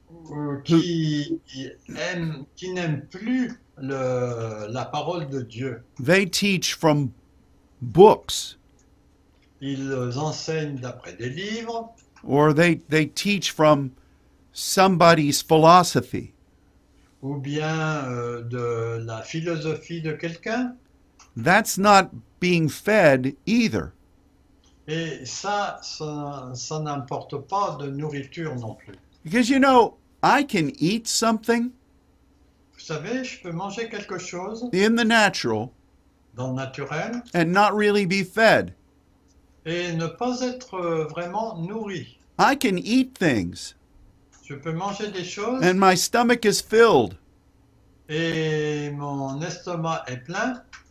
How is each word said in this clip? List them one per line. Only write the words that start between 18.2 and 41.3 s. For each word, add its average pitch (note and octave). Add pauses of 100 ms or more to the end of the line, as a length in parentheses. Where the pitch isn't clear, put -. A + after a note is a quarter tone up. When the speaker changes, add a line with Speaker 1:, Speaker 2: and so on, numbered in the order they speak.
Speaker 1:
de A#2
la A2
philosophie D#3+
de D#3
quelqu'un. A3 (680)
Speaker 2:
That's F#3
not F#3+ (300)
being F3
fed C#3 (100)
either. F#3 (960)
Speaker 1:
Et D3+
ça, G3+
ça, C#3+
ça D#3
n'importe C#3+ (100)
pas G3
de C#3+
nourriture C#3+
non A2+
plus. - (280)
Speaker 2:
Because, G#3+
you C4+
know, B3+ (260)
I A#3+
can E3
eat G3+
something A#3 (1040)
Speaker 1:
Vous -
savez, G3
je -
peux F3
manger G3
quelque G3
chose G3 (100)
Speaker 2:
in G#3
the A#3
natural E3 (640)
Speaker 1:
dans B2+
le B2+
naturel D#3 (140)
Speaker 2:
and E3+
not G3
really G#3
be G3
fed. D#3+ (920)
Speaker 1:
et F3
ne E3
pas B3
être, B3
euh, E3
vraiment F3